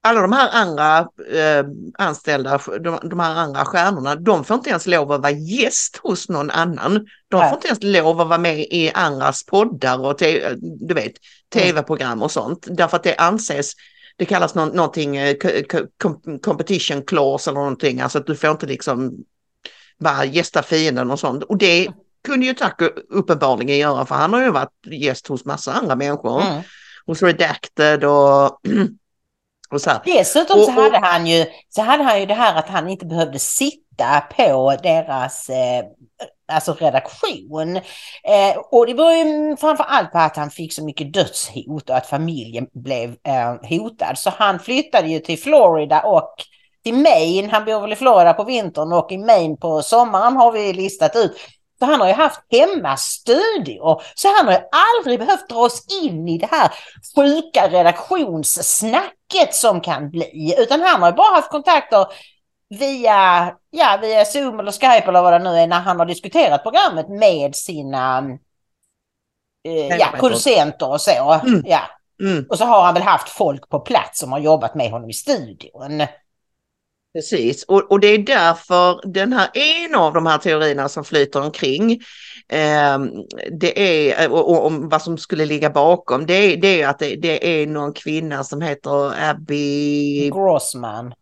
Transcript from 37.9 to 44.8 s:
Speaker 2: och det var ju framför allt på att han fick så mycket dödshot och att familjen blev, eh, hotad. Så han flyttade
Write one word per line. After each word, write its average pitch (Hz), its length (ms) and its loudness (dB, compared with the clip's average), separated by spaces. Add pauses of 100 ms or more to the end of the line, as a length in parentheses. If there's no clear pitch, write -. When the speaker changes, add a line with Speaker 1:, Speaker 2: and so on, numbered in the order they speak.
Speaker 2:
och 233 160 6
det 240 80 -4
var 330 200 4
ju 302 420 0
framför 302 280 0
allt 233 280 0
på 170 60 0
att 160 180 2
han 147 140 -6
fick 160 240 -12
så 156 100 -10
mycket 151 280 -10
dödshot - 800 -6
och 127 60 0
att 127 100 -2
familjen 127 680 -8
blev, 123 360 -6
eh, 120 580 -6
hotad. 190 500 -6
Så 196 120 -2
han 196 280 -2
flyttade 220 500 0